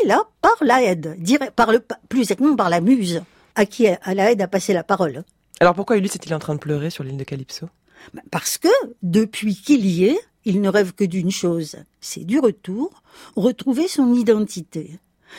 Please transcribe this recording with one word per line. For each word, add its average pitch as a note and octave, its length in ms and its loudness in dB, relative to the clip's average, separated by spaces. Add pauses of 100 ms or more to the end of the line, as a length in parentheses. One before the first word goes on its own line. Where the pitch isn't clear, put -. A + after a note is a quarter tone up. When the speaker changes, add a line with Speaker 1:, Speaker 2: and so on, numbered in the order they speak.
Speaker 1:
là C4+ 180 2 (180)
par A4+ 200 4
l'Aède, F#3+ 580 0
direct, A#3+ 360 0
par A3 180 4
le, A#3+ 100 4 (240)
plus B3+ 140 0
exactement B3+ 340 2
par G3+ 140 2
la E3+ 100 2
muse, F#3 420 2 (340)
à G#3+ 100 2
qui, A3+ 200 0
à F#3 280 0
l'Aède G3 280 2
a F3+ 60 -2
passé F#3+ 240 -2
la F3 140 0
parole. E3+ 400 -2 (340)
Speaker 2:
Alors F3 160 6
pourquoi G3+ 220 0
Ulysse G3 180 -2
est-il - 180 -8
en D3+ 60 -4
train D3+ 160 -4
de C#3+ 40 -6
pleurer D3+ 300 -4
sur D3+ 140 -10
l'île C3+ 140 -10
de C3+ 80 -8
Calypso ? C3+ 400 -12 (480)
Speaker 1:
Ben, - 80 -18 (100)
parce - 260 -6
que, E4 120 2 (340)
depuis G#3 520 0
qu'il B3+ 300 0
y F3+ 200 2
est, D4 120 2 (280)
il G3+ 160 0
ne G3 80 0
rêve F#3 240 2
que G3+ 100 -2
d'une F#3 280 -2
chose, E3+ 440 -4 (240)
c'est - 240 -14
du G#3+ 160 0
retour, A#3+ 640 -4 (320)
retrouver B3+ 540 0
son B3 240 2
identité. G3+ 840 -2 (420)